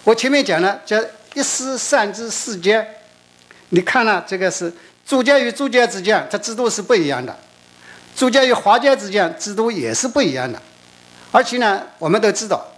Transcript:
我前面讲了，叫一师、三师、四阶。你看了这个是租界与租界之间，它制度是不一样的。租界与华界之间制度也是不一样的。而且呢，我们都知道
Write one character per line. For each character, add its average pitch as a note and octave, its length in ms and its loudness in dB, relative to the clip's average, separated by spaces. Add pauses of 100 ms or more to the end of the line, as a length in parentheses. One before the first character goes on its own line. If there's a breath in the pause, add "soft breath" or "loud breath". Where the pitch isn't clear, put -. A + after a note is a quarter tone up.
我 G#3+ 100 4
前 A3+ 180 0
面 C#4+ 140 2
讲 E3 160 0
了， G3 240 0
叫 G#3+ 160 0 (340)
一 C#4 80 -4
师、 B3+ 360 -4
三 G#3+ 340 0
师、 A3+ 160 -12
四 G#3 300 -8
阶。 G#3 260 2 (840 loud breath)
你 F3+ 120 2
看 A#3 240 2
了 G3 220 2
这 F#3+ 100 -6
个 F#3 140 0
是 F3 200 -6 (360 loud breath)
租 C4 160 0
界 C4+ 220 4
与 A#3+ 80 -2
租 C#4 160 -4
界 A#3+ 180 4
之 F#3+ 160 -10
间， F3+ 260 0
它 G#3 80 -4
制 G#3+ 200 -8
度 A#3+ 120 0
是 G#3 140 -4
不 F3+ 100 0
一 F3 140 4
样 C3 180 -4
的。 - 140 -14 (760 loud breath)
租 B3+ 120 2
界 C4 200 4
与 B3 40 2
华 G#3+ 240 4
界 C4+ 200 4
之 G3+ 120 -12
间 F#3 300 0
制 G#3 160 -10
度 A3+ 160 0
也 B2 240 -4
是 B3+ 140 0
不 G#3 120 0
一 E3 140 0
样 B2+ 180 -6
的。 - 80 -14 (680 loud breath)
而 B3+ 120 4
且 B3 160 -4
呢， G3+ 220 0 (200)
我 D#3+ 80 -4
们 G3+ 120 2
都 G#3 120 2
知 G#3+ 160 -8
道 E3+ 180 -2 (120)